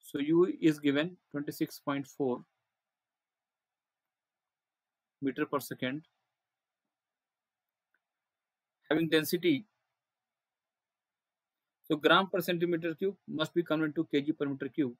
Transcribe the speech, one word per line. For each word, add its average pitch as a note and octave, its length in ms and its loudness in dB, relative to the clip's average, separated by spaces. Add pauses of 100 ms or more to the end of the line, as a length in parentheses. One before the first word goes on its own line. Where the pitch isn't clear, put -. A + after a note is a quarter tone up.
So - 180 -10
U E3 420 4
is D#3 200 4
given D3 360 0 (140)
twenty-six D3 480 -6
point C#3 280 -6
four B2+ 360 -4 (2750)
meter C#3 240 -4
per C#3 140 -4
second, C3+ 420 -8 (3000)
having D#3+ 180 2
density. D#3 580 0 (2250)
So D#3+ 100 0
gram D#3+ 320 6
per F#3 140 -2
centimeter E3+ 540 0
cube F#3+ 200 -2 (140)
must D3+ 260 -4
be F3 80 0
converted D#3 320 0
to E3 160 -4
K C#3+ 120 2
G D3 100 -2
per D3 140 -2
meter C#3 220 -6
cube. B2+ 320 -2